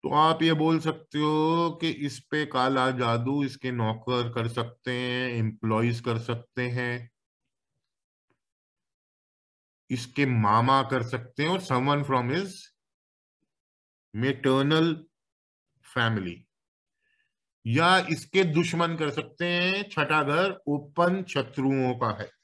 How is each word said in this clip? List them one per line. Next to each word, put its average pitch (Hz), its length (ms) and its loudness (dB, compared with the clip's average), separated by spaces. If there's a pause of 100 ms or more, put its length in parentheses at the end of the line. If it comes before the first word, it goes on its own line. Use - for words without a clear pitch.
तो 135 100 -2
आप 160 280 4
ये 165 100 4
बोल 160 280 2
सकते 156 380 -6
हो 156 520 0 (100)
कि 165 100 -2
इस 135 300 -8
पे 151 260 -4
काला 131 440 2
जादू 123 540 0
इसके 127 260 -6
नौकर 117 600 -2
कर 113 160 -2
सकते 117 440 -6
हैं, 123 380 -4
एम्प्लॉइज 113 720 0
कर 117 180 -2
सकते 120 500 -6
हैं, 123 420 -6 (2750)
इसके 127 360 -2
मामा 120 560 4
कर 123 200 -2
सकते 120 400 -8
हैं 160 80 0
और 185 100 -2
someone 139 440 0
from 127 240 0
his 185 440 -6 (1400)
maternal 139 920 2 (880)
family, 104 400 0 (1300)
या 165 320 6
इसके 180 460 0
दुश्मन 170 520 2
कर 151 140 -2
सकते 156 360 -6
हैं। 185 420 0
छठा 151 340 0
घर 175 460 0
ओपन 175 560 0
शत्रुओं 131 720 0
का 110 280 -2
है - 80 -12 (140)